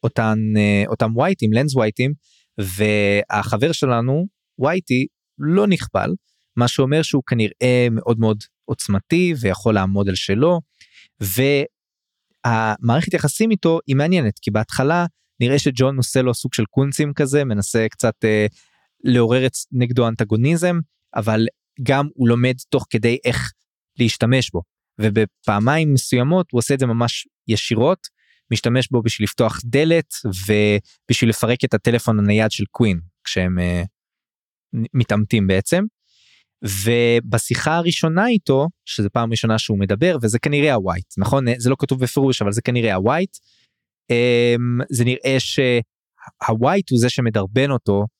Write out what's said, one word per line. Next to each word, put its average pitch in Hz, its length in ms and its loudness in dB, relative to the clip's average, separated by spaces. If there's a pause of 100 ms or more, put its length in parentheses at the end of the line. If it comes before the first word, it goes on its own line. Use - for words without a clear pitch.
אותן, 110 360 0 (180)
אה, 104 300 2
אותם 113 280 -2
ווייטים, 127 380 0
לנס 135 220 0
ווייטים, 123 380 0 (440)
והחבר 104 1120 0
שלנו, 135 560 -2 (320)
וייטי, 135 480 0 (320)
לא 180 280 2
נכבל, 170 480 -2 (400)
מה 120 120 2
שאומר 143 340 0
שהוא 143 260 -2
כנראה 123 640 0
מאוד 113 280 -2
מאוד 110 180 2 (280)
עוצמתי 160 760 -2
ויכול 107 320 0
לעמוד 98 360 0
על 95 60 -2
שלו, 151 460 0 (1800)
והמערכת 117 680 0
יחסים 214 380 0
איתו 165 360 0
היא 135 80 0
מעניינת, 147 440 0
כי - 120 -6
בהתחלה 139 540 0 (340)
נראה 131 200 2
שג'ון 135 380 0
עושה 127 240 0
לו 127 120 0
סוג - 200 -8
של 110 120 0
קונצים 143 480 -2
כזה, 143 300 0
מנסה 110 460 -2
קצת, - 240 -2 (100)
אה, 107 220 2 (580)
לעורר 123 420 2
את, 127 60 2 (200)
נגדו 123 360 0
אנטגוניזם, 139 720 0 (360)
אבל 110 320 0 (360)
גם 139 300 2
הוא 127 140 0
לומד 123 280 2 (140)
תוך 139 200 -2
כדי 117 360 0
איך 123 260 -2 (480)
להשתמש 120 520 0
בו, 87 120 -6 (380)
ובפעמיים 110 920 0
מסוימות 135 580 0
הוא 123 80 0
עושה 139 140 -2
את 131 60 -2
זה 131 60 2
ממש 117 420 -2 (200)
ישירות, 117 600 0 (440)
משתמש 120 400 0
בו 120 100 2
בשביל 110 220 -2
לפתוח - 420 0
דלת, 156 480 2 (120)
ובשביל 104 1040 0
לפרק 117 340 0
את 127 100 -2
הטלפון 113 460 2
הנייד 104 320 2
של 104 200 -6
קווין, 98 280 0 (240)
כשהם, 92 360 -2
אה, 90 240 0 (1120)
מתעמתים 107 540 0
בעצם, 101 360 0 (800)
ובשיחה 117 1120 0
הראשונה 170 500 0
איתו, 156 400 2 (180)
שזה 101 240 -2
פעם 117 220 -2
ראשונה 113 280 0
שהוא 104 200 -2
מדבר, 110 420 0
וזה 110 180 0
כנראה 147 340 0
הווייט, 92 440 -4
נכון? 131 280 0 (120)
זה 120 120 0
לא 135 100 2
כתוב 135 200 -2
בפירוש, 131 420 0
אבל 101 100 0
זה 110 100 -4
כנראה 117 340 0
הווייט, 135 420 -2 (720)
אמ, 120 720 2 (100)
זה 120 160 0
נראה 131 340 0
שהווייט 123 1500 -2
הוא 123 80 2
זה 120 100 2
שמדרבן 117 640 -2
אותו 107 340 0 (140)